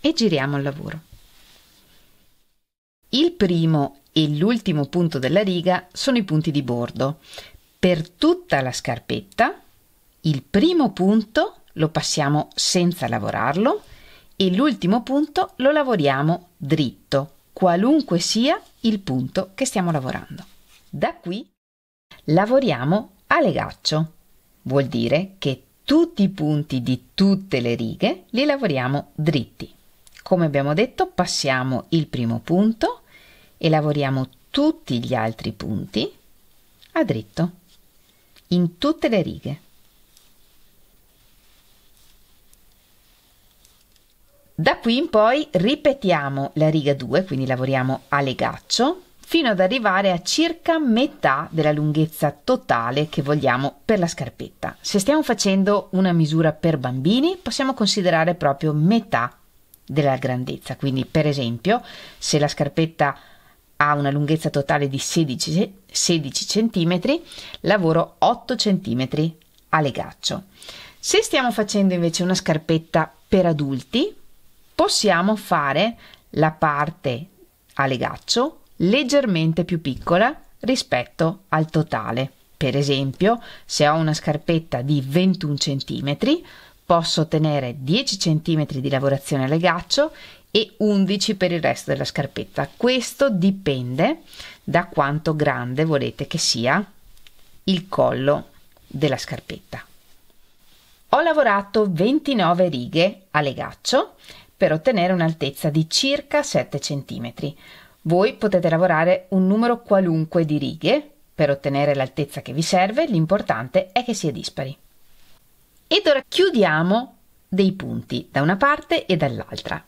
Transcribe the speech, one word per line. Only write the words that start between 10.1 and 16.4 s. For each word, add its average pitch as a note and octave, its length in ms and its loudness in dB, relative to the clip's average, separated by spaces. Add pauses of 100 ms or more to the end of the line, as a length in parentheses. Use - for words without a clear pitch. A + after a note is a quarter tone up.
il C#3+ 200 0
primo D#4 500 2
punto A3 680 0 (120)
lo D#3 160 0
passiamo D3+ 680 -2
senza F3 540 0
lavorarlo B2+ 760 -2 (540)
e F#3 180 2
l'ultimo A3+ 480 2
punto D4 540 -2
lo C4 140 2
lavoriamo F3 840 0